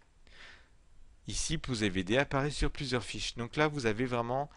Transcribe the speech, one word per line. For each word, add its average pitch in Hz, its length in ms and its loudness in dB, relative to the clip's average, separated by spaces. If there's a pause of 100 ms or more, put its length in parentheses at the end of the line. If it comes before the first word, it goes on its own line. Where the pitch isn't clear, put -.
(1300)
Ici, 160 300 0
Pouzé 107 320 2
V 92 140 0
D 110 160 4
apparaît 143 320 2
sur 147 180 2
plusieurs 127 340 -2
fiches. - 320 -6
Donc 117 200 -6
là, 151 120 4
vous 143 200 0
avez 110 180 2
vraiment 123 520 0